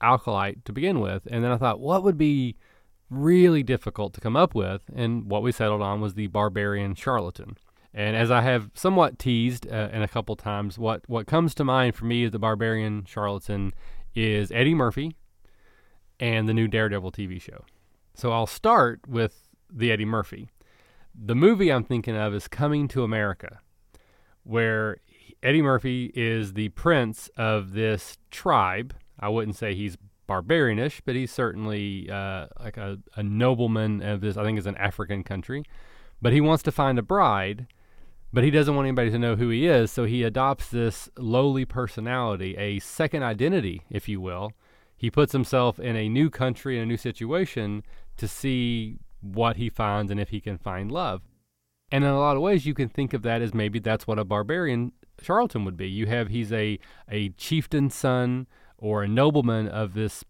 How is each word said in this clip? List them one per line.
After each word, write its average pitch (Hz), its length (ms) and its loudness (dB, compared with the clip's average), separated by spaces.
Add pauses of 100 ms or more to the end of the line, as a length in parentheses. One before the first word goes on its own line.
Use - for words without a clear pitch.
alkalite 104 640 0
to 107 100 -10
begin 160 260 0
with, 95 300 -4
and 117 140 -2
then 123 80 2
I 123 60 2
thought, 117 220 0
what 170 240 2
would 190 140 4
be 143 380 2 (540)
really 160 520 6
difficult 110 540 -2
to - 60 -14
come 113 140 0
up 170 200 4
with? 98 260 -2 (140)
And 117 340 -2
what 104 140 0
we 123 80 2
settled 107 320 0
on 101 180 -2
was 101 140 -4
the 107 100 -4
barbarian 101 680 0
charlatan. 104 640 -4 (360)
And 107 220 -2
as 117 160 2
I 120 100 6
have 120 320 2
somewhat 180 460 2
teased, 120 520 0
uh, 107 220 -4
in 110 80 -2
a 104 60 0
couple 110 280 -4
times, 104 440 -6
what, 110 280 -4
what 117 200 -4
comes 160 280 2
to 147 80 -2
mind 127 300 2
for - 120 -8
me 120 180 0
as 110 80 0
the 107 80 -4
barbarian 110 640 -2
charlatan 101 720 -4 (400)
is 107 360 0
Eddie 135 220 4
Murphy 139 420 0 (1040)
and 113 300 0
the 110 60 2
new 113 120 4
Daredevil 101 440 0
T 101 160 -8
V 90 100 -10
show. - 280 -18 (500)
So 123 160 -2
I'll 113 160 0
start 175 600 4
with 117 400 -2 (240)
the 120 200 0
Eddie 107 140 0
Murphy. 107 440 -4 (640)
The 113 220 -2
movie 185 360 6
I'm 127 120 2
thinking 117 320 -2
of 107 180 0
is 101 140 -6
Coming 147 400 0
to 127 160 -2
America, 107 560 -4 (840)
where 110 540 0 (460)
Eddie 147 180 4
Murphy 127 540 0
is 113 380 -2
the 107 160 -2
prince 131 680 0
of 107 360 0
this 110 440 -2 (140)
tribe. 117 640 0 (260)
I 104 100 -4
wouldn't 107 280 -2
say 104 180 -4
he's 98 220 -6 (280)
barbarianish, 117 800 0
but 127 100 -2
he's 127 160 -4
certainly, 104 800 -4
uh, 98 380 -8 (120)
like - 180 -10
a, 98 200 -8 (180)
a 107 80 -6
nobleman 110 800 2
of 101 200 -2
this, 104 160 -2
I 104 60 -2
think 107 140 0
it's 95 100 -4
an 98 100 -6
African 98 460 -4
country. 123 420 -8 (560)
But 120 100 4
he 143 80 6
wants 151 240 4
to 151 80 0
find 135 260 2
a 113 60 0
bride, 110 640 2 (640)
but 120 140 4
he 151 60 6
doesn't 147 220 4
want 139 140 2
anybody 123 240 2
to 117 80 0
know 117 160 2
who 117 140 2
he 123 180 2
is, 120 240 6
so 123 140 0
he 120 180 0
adopts 131 460 0
this 117 480 -2
lowly 127 480 2
personality, 113 880 -4
a 101 240 -4
second 151 440 -2
identity, 113 640 0
if - 180 -6
you 101 140 -4
will. 92 320 -8 (420)
He 117 160 -4
puts 147 220 2
himself 123 440 2
in 117 200 -4
a 107 100 -2
new 135 220 4
country, 127 480 -4
in 113 60 -4
a 113 40 -4
new 113 100 -2
situation, 113 840 -4 (320)
to 110 140 -6
see 120 680 -2 (200)
what 110 380 0
he 117 120 -2
finds 104 400 0
and 101 120 -2
if 98 80 -4
he 107 100 -6
can 98 180 -8
find 95 320 -6
love. 131 320 -4 (680)
And 139 140 2
in 139 40 4
a 139 100 2
lot 143 180 4
of 143 40 0
ways, 180 240 2
you 147 80 -2
can 131 140 -2
think 135 260 -2
of 113 100 -2
that 117 180 0
as 110 120 -4
maybe 107 260 0
that's 110 280 -2
what 107 120 0
a 104 60 0
barbarian 123 680 -2 (280)
charlatan 202 440 0
would 92 120 -6
be. 95 100 -6
You 104 200 -2
have, 117 220 0
he's 110 220 -2
a, 107 280 -2 (300)
a 104 200 -4
chieftain's 143 640 0
son 127 540 0 (320)
or 107 240 -2
a 101 40 -2
nobleman 120 640 2
of 101 240 -6
this 107 360 -6